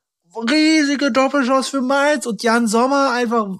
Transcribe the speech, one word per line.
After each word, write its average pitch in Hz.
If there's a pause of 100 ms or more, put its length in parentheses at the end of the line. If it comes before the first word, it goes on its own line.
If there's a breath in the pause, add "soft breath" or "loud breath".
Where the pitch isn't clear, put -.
(480)
Riesige 294
Doppelchance 262
für 277
Mainz 277
und 220
Jan 233
Sommer 262
einfach, 233 (120)